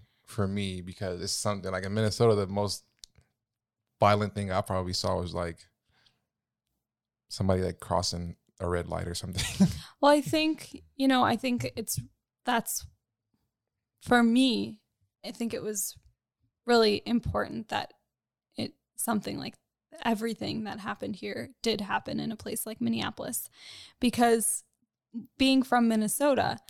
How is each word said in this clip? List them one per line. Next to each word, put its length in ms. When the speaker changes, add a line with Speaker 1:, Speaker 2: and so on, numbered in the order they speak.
Speaker 1:
for 220
me 340
because 400
it's 120
something, 380
like, 140
in 80
Minnesota, 420
the 120
most 360
violent 340
thing 180
I 100
probably 320
saw 260
was, 160
like, 320
somebody, 320
like, 180
crossing 560
a 80
red 200
light 200
or 80
something. 580
<laughs> 40
Speaker 2:
Well, 100
I 100
think, 600
you 120
know, 160
I 120
think 400
it's, 240
that's, 440
for 220
me, 560
I 60
think 240
it 80
was 340
really 400
important 640
that 240
it, 180
something 400
like 160
everything 600
that 160
happened 380
here 340
did 200
happen 380
in 120
a 40
place 300
like 160
Minneapolis, 640
because 640
being 240
from 260
Minnesota, 720